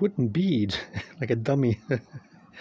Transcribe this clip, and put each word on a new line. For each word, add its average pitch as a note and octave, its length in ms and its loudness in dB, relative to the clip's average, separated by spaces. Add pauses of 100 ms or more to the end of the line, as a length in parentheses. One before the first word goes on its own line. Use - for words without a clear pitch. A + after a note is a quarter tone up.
wooden F#3+ 280 0
beads, A2 500 0 (200)
<laughs> - 220 -12
like A#2+ 100 -2
a A#2+ 60 2
dummy. A#2+ 520 2
<laughs> B2+ 120 0 (600)